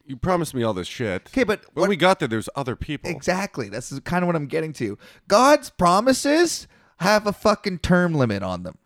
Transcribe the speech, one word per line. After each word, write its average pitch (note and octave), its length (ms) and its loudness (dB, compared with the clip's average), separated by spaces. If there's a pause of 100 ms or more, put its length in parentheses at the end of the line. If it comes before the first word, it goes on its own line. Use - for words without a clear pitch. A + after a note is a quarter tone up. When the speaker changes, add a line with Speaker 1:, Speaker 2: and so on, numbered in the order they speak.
Speaker 1:
you C3+ 120 -12
promised F3 360 -2
me B2+ 80 -2
all A2+ 140 0
this F2+ 120 -6
shit. G2 420 -6
Speaker 2:
Okay, B3+ 140 0
but G3+ 180 -2 (120)
Speaker 1:
When D3+ 80 -6
Speaker 2:
what G3 80 4
Speaker 1:
we G3+ 60 0
got F3+ 240 2
there, D#3 80 -2
there's A2+ 280 -4
other B2+ 200 -4
people. - 340 -8
Speaker 2:
Exactly. F3 600 -6
That's A2 200 -12 (120)
kinda F3 260 -2
what F3 80 0
I'm D3+ 100 -4
getting D#3 280 -6
to. G#2 260 -6 (280)
God's C4+ 440 4
promises C4 960 2 (320)
have G3+ 260 2
a G#3 80 -2
fucking G3+ 460 0
term F3 340 4
limit A2+ 300 0
on F#2 180 -6
them. E2+ 240 -12